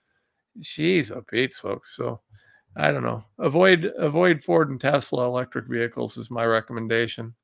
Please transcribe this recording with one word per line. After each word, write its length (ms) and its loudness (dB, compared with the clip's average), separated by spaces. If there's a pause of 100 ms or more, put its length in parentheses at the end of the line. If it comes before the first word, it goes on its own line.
(600)
Jeez, 500 0
oh, 120 -12
Pete's, 360 -2
folks. 360 -8
So, 260 -6 (540)
I 160 2
don't 140 0
know. 180 -4 (160)
Avoid, 600 4
avoid 440 2
Ford 280 2
and 100 -8
Tesla 460 0
electric 420 -4
vehicles 480 -4
is 140 -12
my 160 0
recommendation. 960 -2